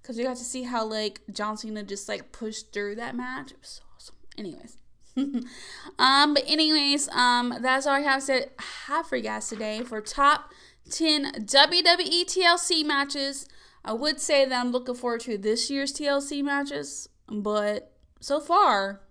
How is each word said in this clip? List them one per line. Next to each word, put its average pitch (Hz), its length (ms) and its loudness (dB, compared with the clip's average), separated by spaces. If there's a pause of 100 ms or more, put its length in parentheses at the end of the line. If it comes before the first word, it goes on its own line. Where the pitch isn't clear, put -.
'cause 226 160 -10
we 240 60 -2
got 254 120 -4
to 247 80 -12
see 254 200 -8
how, 240 200 -2
like, 214 380 -4 (100)
John 214 240 -4
Cena 214 280 -8
just, 196 260 -10
like, 202 220 -8
pushed - 420 -10
through 208 220 -6
that 233 200 -8
match. 254 360 -8
It - 100 -20
was - 80 -20
so - 140 -18 (120)
awesome. - 200 -20 (220)
Anyways. - 400 -14 (380)
<laughs> 269 320 -2 (500)
Um, 285 380 6
but 277 100 0
anyways, 302 640 2
um, 247 500 2
that's 262 280 2
all 277 80 4
I 285 60 2
have 269 200 2
said, 262 300 0 (340)
have 294 220 -2
for 262 80 -2
you 233 80 -2
guys 214 260 -6
today 214 320 -6
for 226 180 -8
top 285 520 2 (400)
ten 302 520 0
W 302 380 4
W 339 260 6
E 349 160 0
T 370 200 0
L 349 160 6
C 330 240 0
matches. 277 640 -2 (360)
I 220 100 -4
would 294 260 -2
say 277 260 4
that 262 140 -2
I'm 247 120 0
looking 247 220 -4
forward 240 280 -4
to 233 140 -6
this 214 360 -2
year's 277 200 -2
T 294 140 -8
L 277 160 2
C 285 220 -4
matches, 285 680 -4 (180)
but 208 680 -2 (240)
so 285 200 -2
far 240 720 2